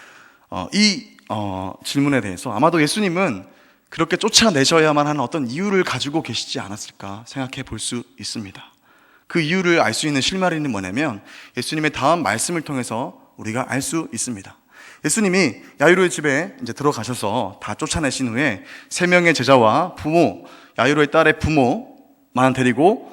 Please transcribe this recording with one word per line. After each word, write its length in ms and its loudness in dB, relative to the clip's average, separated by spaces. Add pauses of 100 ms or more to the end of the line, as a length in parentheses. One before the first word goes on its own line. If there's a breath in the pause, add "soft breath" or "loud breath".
(500 loud breath)
어, 240 -8
이, 340 0 (220)
어, 440 -6 (100)
질문에 380 0
대해서 300 -8
아마도 300 2
예수님은 640 -2 (420 soft breath)
그렇게 280 -2
쫓아내셔야만 920 4
하는 140 -2
어떤 260 -4
이유를 360 0
가지고 380 -4
계시지 380 -6
않았을까 680 -12
생각해 360 -8
볼 160 -12
수 240 -6 (160)
있습니다. 440 -12 (640 soft breath)
그 120 -2
이유를 420 2
알 120 2
수 140 -4
있는 140 0
실마리는 480 -2
뭐냐면 520 -4 (360 loud breath)
예수님의 340 -2
다음 320 0
말씀을 380 -2
통해서 600 -6 (160)
우리가 320 -4
알 120 -2
수 320 -4
있습니다. 420 -10 (480 loud breath)
예수님이 580 2 (200 loud breath)
야이로의 280 6
집에 520 -2
이제 120 -8
들어가셔서 880 -2
다 140 -8
쫓아내신 540 -2
후에 340 -2 (260 loud breath)
세 180 -2
명의 260 6
제자와 640 4
부모, 500 0 (320 loud breath)
야이로의 340 2
딸의 280 4
부모만 1120 0
데리고, 600 2